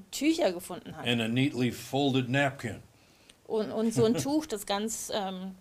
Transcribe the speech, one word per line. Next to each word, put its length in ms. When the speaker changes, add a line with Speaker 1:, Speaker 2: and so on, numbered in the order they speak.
Speaker 1:
Tücher 420
gefunden 440
hat. 100
Speaker 2:
And 140
a 80
neatly 420
folded 600
napkin. 520
Speaker 1:
Und, 240
und 220
so 140
ein 80
Speaker 2:
<laughs> 80
Speaker 1:
Tuch, 240
das 180
ganz, 500
ähm, 460